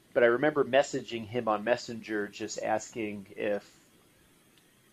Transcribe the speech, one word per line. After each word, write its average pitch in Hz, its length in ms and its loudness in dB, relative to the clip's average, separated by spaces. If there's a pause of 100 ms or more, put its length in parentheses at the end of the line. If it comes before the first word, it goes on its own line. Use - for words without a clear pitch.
(140)
but 131 80 2
I 120 60 8
remember 139 360 4
messaging 120 640 0
him 113 200 -4
on 107 160 0
Messenger, 110 640 -2
just 101 340 -10
asking 107 640 -4 (100)
if 104 320 -4 (1300)